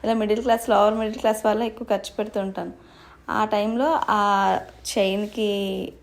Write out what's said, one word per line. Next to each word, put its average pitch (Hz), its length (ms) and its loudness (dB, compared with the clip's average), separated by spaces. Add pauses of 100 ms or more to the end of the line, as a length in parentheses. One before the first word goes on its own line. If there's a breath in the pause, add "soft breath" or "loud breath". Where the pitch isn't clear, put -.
ఇలా 226 100 0
మిడిల్ 214 280 2
క్లాస్, 233 280 0
లోవర్ 208 240 6
మిడిల్ 220 220 -2
క్లాస్ 220 300 0
వాళ్ళే 220 200 2
ఎక్కువ 220 240 -8
ఖర్చు 202 260 -4
పెడుతుంటాను. 196 580 -6 (560 loud breath)
ఆ 214 160 0
టైంలో 226 540 0 (100)
ఆ 196 500 2 (380)
చైన్కి 196 1040 -2